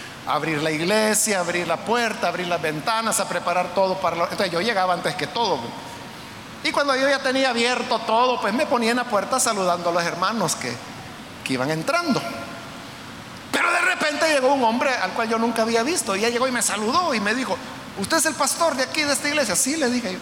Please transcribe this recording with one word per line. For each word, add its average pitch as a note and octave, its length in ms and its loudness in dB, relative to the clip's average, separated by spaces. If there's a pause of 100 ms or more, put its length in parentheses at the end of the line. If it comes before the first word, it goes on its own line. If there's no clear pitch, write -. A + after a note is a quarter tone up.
(280)
abrir D#3 340 0
la D#3+ 100 0
iglesia, G3+ 680 2
abrir F3 280 -2
la E3 100 0
puerta, A3 500 0
abrir F3 200 -2
las E3+ 140 0
ventanas, G#3+ 580 -2
a F#3+ 100 -2
preparar F3+ 440 0
todo F#3+ 260 2
para... E3+ 160 0
Lo-, E3+ 80 0
entonces F#3+ 280 -2
yo E3+ 80 0
llegaba F#3 340 2
antes E3+ 220 -2
que D3 120 -4
todo. G3 320 0 (1040)
Y D#4 80 0
cuando C#4+ 240 2
yo C4 120 2
ya C#4 120 2
tenía C4 320 2
abierto A#3 480 0
todo, A#3 420 2
pues G#3 100 0
me C#4 140 2
ponía A#3 240 2
en A#3+ 80 2
la B3 60 0
puerta A3+ 360 0
saludando F3+ 520 2
a - 20 0
los E3+ 100 2
hermanos F3 520 0
que, A#2+ 200 -6 (680)
que C3 100 -2
iban C3 160 0
entrando. B3 500 0 (1300)
Pero E4+ 200 2
de F4 100 2
repente E4 460 2
llegó C#4 240 6
un C4+ 120 4
hombre B3 260 4
al F#3+ 220 0
cual A3+ 180 0
yo A3+ 80 2
nunca A#3 240 2
había A#3 220 4
visto. C4+ 320 0
Y G3 60 0
ya A3+ 80 4
llegó A#3+ 180 2
y C4 40 0
me A#3+ 120 0
saludó B3+ 500 2
y A3 60 0
me G3+ 160 2
dijo, A#3 200 -2 (440)
"¿Usted A#3+ 180 0
es D4+ 80 2
el D#4 80 0
pastor D4 420 2
de C4 60 -2
aquí, B3+ 220 0
de C#4+ 100 2
esta C#4+ 160 -2
iglesia?". C4 260 0
"Sí", C4+ 200 0
le C4+ 160 2
dije A3+ 220 -2
yo. F3+ 80 -8